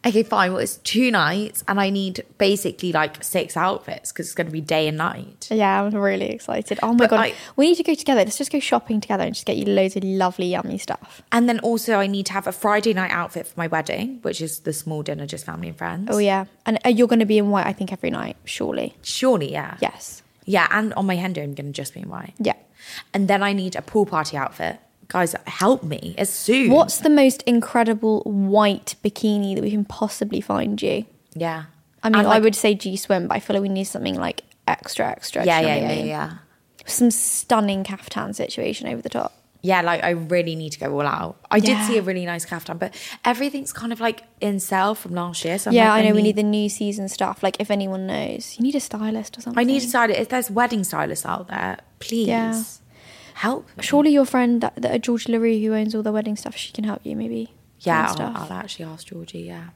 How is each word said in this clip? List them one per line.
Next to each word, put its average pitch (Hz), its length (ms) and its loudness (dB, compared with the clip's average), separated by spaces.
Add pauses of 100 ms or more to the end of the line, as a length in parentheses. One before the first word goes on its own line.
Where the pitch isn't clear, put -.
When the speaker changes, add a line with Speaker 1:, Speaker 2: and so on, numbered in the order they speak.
Speaker 1:
Okay, 220 160 4
fine. 202 300 2
Well, 185 100 -2
it's - 160 -4
two 247 320 2
nights 196 580 0
and 196 100 0
I 196 120 2
need 196 340 -4 (140)
basically, 196 540 0
like, 156 300 -2
six - 340 -4
outfits - 560 -4
'cause 170 140 -10
it's - 80 -12
gonna 165 160 -4
be 160 120 -6
day 156 260 0
and 156 80 -4
night. - 540 -8
Speaker 2:
Yeah, 202 320 2
I'm 208 120 -2
really 196 360 0
excited. - 520 -6
Oh 226 100 2
my 240 140 6
Speaker 1:
But - 40 4
Speaker 2:
God. 226 100 4
Speaker 1:
I - 140 0 (220)
Speaker 2:
We 294 120 6
need 349 80 6
to 339 60 -4
go 320 120 2
together. 262 260 2
Let's 202 180 0
just 277 140 -4
go 285 80 0
shopping 233 400 0
together 190 240 -2
and 165 100 -4
just - 120 -10
get 202 100 0
you 208 100 -2
loads 196 300 2
of 190 80 -2
lovely, 185 420 0
yummy 180 320 -4
stuff. - 420 -10 (120)
Speaker 1:
And 240 160 4
then 226 120 0
also 226 380 2
I 196 80 2
need 196 200 -2
to - 60 -6
have 196 140 -4
a 190 60 -2
Friday 214 420 2
night 185 160 -2
outfit - 380 -4
for - 80 -18
my 170 100 -4
wedding, 190 560 -4
which 165 180 -6
is 160 200 -6
the 160 120 -4
small 151 300 -6
dinner, 147 240 -8
just 156 180 -12
family 165 240 -10
and 165 80 -12
friends. 175 340 -6
Speaker 2:
Oh, 208 80 2
yeah. 196 280 2 (180)
And, 220 220 0
uh, - 20 6
you're 240 200 6
gonna 226 180 4
be 214 120 4
in 208 120 2
white, 202 160 2
I 202 60 -2
think, 196 200 -6
every - 180 -4
night, - 340 -8
surely. 62 580 -6
Speaker 1:
Surely, 180 500 0
yeah. 147 280 -8
Speaker 2:
Yes. - 420 -6 (240)
Speaker 1:
Yeah, 185 240 4
and 214 240 0
on 196 120 0
my 185 100 0
hen 180 180 -4
do, 151 80 -6
I'm 143 120 -8
gonna 143 180 -10
just 139 200 -8
be - 80 -16
in - 80 -10
white. - 300 -12
Speaker 2:
Yeah. 208 160 0 (580)
Speaker 1:
And 196 160 2
then 196 140 4
I 202 100 2
need 185 240 -4
a - 60 -6
pool 208 240 2
party 156 300 -2
outfit. - 420 -4 (320)
Guys, 180 240 0 (120)
help - 360 2
me. 147 360 -8
It's 196 120 -2
soon. 240 400 2
Speaker 2:
What's 294 280 6
the 311 100 2
most 277 360 6
incredible 226 800 2
white 202 800 2
bikini 208 520 0
that - 100 -2
we 208 60 0
can 208 160 0
possibly 208 560 -4
find 202 400 -2
you? 214 240 -2 (280)
Speaker 1:
Yeah. 160 280 -4 (400)
Speaker 2:
I 220 80 0
mean, 214 80 6
Speaker 1:
And, 208 80 6
Speaker 2:
I 202 60 4
Speaker 1:
like 220 100 6
Speaker 2:
would 220 120 6
say 208 200 4
G 190 200 -4
Swim, 185 320 0
but - 100 0
I 196 40 0
feel 208 160 -4
like 196 60 2
we 196 80 -2
need 190 140 -2
something, - 360 -4
like, - 220 -4 (240)
extra, - 420 -2
extra, - 380 -4
Speaker 1:
Yeah, 165 160 4
Speaker 2:
do 160 40 2
you 151 60 2
know 147 60 2
Speaker 1:
yeah, 147 40 0
Speaker 2:
what 151 80 -2
I 151 40 -2
Speaker 1:
yeah, 156 80 -4
Speaker 2:
mean? 151 60 -4
Speaker 1:
yeah. 151 220 -6 (540)
Speaker 2:
Some 240 260 4
stunning 202 760 0
caftan 202 500 -8
situation - 520 -6
over - 140 -6
the - 80 -10
top. - 240 -6 (300)
Speaker 1:
Yeah, 180 180 4
like, 170 240 0
I 175 60 2
really 170 440 0
need 156 180 -8
to - 60 -12
go 143 140 -4
all 143 140 0
out. 135 320 -4 (120)
I 208 100 6
did 214 100 4
Speaker 2:
Yeah. 214 180 0
Speaker 1:
see 233 80 2
a 202 60 2
really 180 240 -4
nice 170 180 -6
caftan, 170 320 -10
but 170 160 -6 (320)
everything's 269 480 -2
kind 233 220 -8
of, 226 60 -12
like, 226 240 -2 (180)
in 202 180 0
sale 190 340 0
from 175 200 -8
last 175 280 -6
year. 170 160 -2
So 214 120 -4
I'm 233 40 6
Speaker 2:
Yeah, 220 200 8
Speaker 1:
like, 220 100 6
Speaker 2:
I 214 40 6
know. 214 80 6
We 214 40 6
Speaker 1:
need 208 160 4
Speaker 2:
need - 0 -
the 214 60 0
new 208 260 2
season 202 400 -4
stuff. 190 340 -4
Like, 190 180 0
if 208 100 -4
anyone 190 360 -2
knows, - 520 -6
you 226 40 0
need 277 120 2
a 277 60 2
stylist 214 580 -6
or - 20 -18
something. 240 180 -2
Speaker 1:
I 233 60 6
need 262 180 2
a 247 40 -4
stylist. 240 340 2
If 220 80 -2
there's 254 220 -2
wedding 226 340 2
stylists 151 400 -4
out - 240 -6
there, 185 300 -4 (200)
please 226 300 -2
Speaker 2:
Yeah. 226 340 0 (720)
Speaker 1:
help - 420 -4
me. - 80 -10
Speaker 2:
Surely 294 260 6
your 285 140 6
friend, 240 380 2
that, - 140 -2
that, 240 160 -2
uh, 240 60 0
Georgia 233 340 -2
LaRue, 226 280 2
who 220 140 0
owns 214 200 0
all 220 80 -2
the 214 100 -2
wedding 214 240 -2
stuff, - 200 -12
she - 160 -12
can 220 120 -6
help 208 200 -4
you - 120 -6
maybe 226 360 -6 (280)
Speaker 1:
Yeah, 160 280 2
Speaker 2:
find - 120 -2
Speaker 1:
I'll, - 140 -4
Speaker 2:
stuff. 160 160 -8
Speaker 1:
I'll 185 80 -8
actually - 280 -12
ask 160 200 -16
Georgie, 170 360 -14
yeah. 170 340 -14